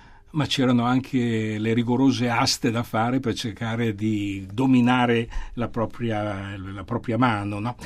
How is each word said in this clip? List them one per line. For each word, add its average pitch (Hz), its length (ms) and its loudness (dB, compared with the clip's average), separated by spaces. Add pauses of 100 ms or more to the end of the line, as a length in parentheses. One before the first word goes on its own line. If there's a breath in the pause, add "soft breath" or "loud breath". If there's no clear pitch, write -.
(340 loud breath)
ma 151 120 0
c'erano 123 400 2
anche 120 760 0
le 113 140 0
rigorose 120 560 2
aste 120 420 0
da 117 120 -2
fare 120 360 0
per 175 140 -2
cercare 113 600 -4
di 101 560 -2
dominare 123 800 4 (260 loud breath)
la 117 120 -4
propria, 104 880 -4
la 95 280 -10
propria 113 320 -4
mano, 104 420 0
no? 120 160 -6 (100)